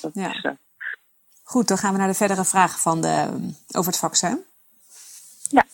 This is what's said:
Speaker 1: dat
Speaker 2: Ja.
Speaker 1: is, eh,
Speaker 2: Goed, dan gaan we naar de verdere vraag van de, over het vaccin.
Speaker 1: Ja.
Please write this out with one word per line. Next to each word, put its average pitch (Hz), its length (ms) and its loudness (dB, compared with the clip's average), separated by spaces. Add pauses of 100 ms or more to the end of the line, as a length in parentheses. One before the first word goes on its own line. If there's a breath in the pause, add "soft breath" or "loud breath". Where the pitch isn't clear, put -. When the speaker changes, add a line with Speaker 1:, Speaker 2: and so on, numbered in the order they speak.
Speaker 1:
dat 156 140 -8
Speaker 2:
Ja. 185 200 -4
Speaker 1:
is, - 80 -8
eh, 139 100 -2 (920 loud breath)
Speaker 2:
Goed, - 240 0
dan 190 100 2
gaan 196 140 0
we 196 60 0
naar 190 100 2
de 190 60 0
verdere 190 300 2
vraag 185 360 2
van 165 200 2
de, 156 380 0 (340)
over 180 180 0
het - 100 -4
vaccin. 185 440 -2 (1080 loud breath)
Speaker 1:
Ja. 277 240 6